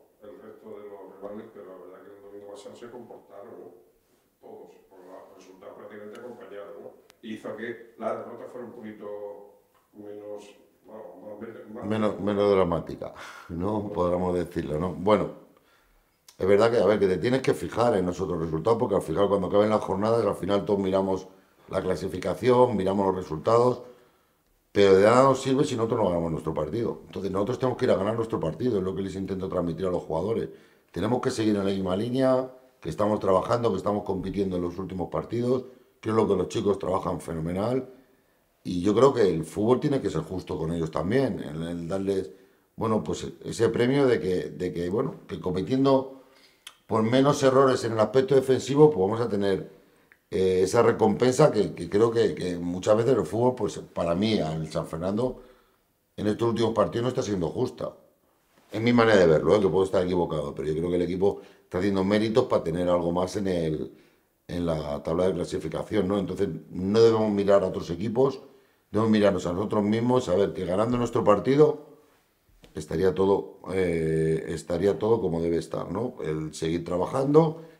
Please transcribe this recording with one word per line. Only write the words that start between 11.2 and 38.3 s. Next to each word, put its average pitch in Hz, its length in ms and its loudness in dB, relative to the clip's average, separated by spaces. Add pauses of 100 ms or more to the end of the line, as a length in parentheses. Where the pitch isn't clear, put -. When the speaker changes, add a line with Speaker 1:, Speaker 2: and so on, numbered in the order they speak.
Speaker 1:
más, 107 520 -16
más - 100 -12
Speaker 2:
Menos, 107 360 -4
menos 101 300 0
dramática, 85 600 0 (380)
¿no? 98 420 -4
Podríamos 90 420 0
decirlo, 80 440 -4
¿no? 87 160 -4
Bueno, 92 540 0 (880)
es 92 80 0
verdad 101 240 6
que, 120 80 2
a 92 80 4
ver, 104 140 4
que 98 80 4
te 92 100 0
tienes 123 240 0
que - 100 0
fijar 107 440 0
en 90 100 0
los 87 140 -4
otros 87 180 -4
resultados, 82 400 0
porque 101 160 -2
al 87 80 2
final, 95 260 0
cuando 95 200 0
acaben 104 220 4
las 107 100 2
jornadas, 107 440 0
al 98 120 0
final 98 280 -2
todos 101 140 0
miramos 95 480 0 (420)
la 95 140 -4
clasificación, 95 920 2
miramos 95 300 0
los 95 100 2
resultados, 113 640 0 (880)
pero 101 240 8
de 98 100 8
nada 123 200 8
nos 131 180 4
sirve 135 220 2
si 127 100 -2
nosotros 113 240 -2
no 104 120 2
ganamos 85 200 0
nuestro 78 240 -6
partido. 78 520 -4
Entonces, 95 260 -8
nosotros 104 260 -2
tenemos 127 180 -2
que 127 100 0
ir 110 40 2
a 95 60 4
ganar 101 180 -2
nuestro 113 240 -4
partido, 98 400 -2
es 92 60 -2
lo 95 100 -4
que 98 80 -6
les 92 140 -8
intento 95 320 -6
transmitir 87 380 -4
a 90 40 -2
los 85 140 -4
jugadores. 85 440 -4 (440)
Tenemos 110 280 -2
que 131 120 -2
seguir 107 240 0
en 98 80 0
la 98 80 0
misma 95 240 -2
línea, 131 560 0 (280)
que - 80 -10
estamos 104 300 0
trabajando, 101 540 2
que 95 60 -2
estamos 101 260 -2
compitiendo 95 520 -4
en 87 60 -2
los 87 160 -6
últimos 90 320 -6
partidos, 120 540 -2 (360)
que 110 100 -4
es 110 40 -2
lo 107 140 4
que 95 80 2
los 90 120 -2
chicos 101 300 0
trabajan 90 420 -2
fenomenal, 95 680 -4 (720)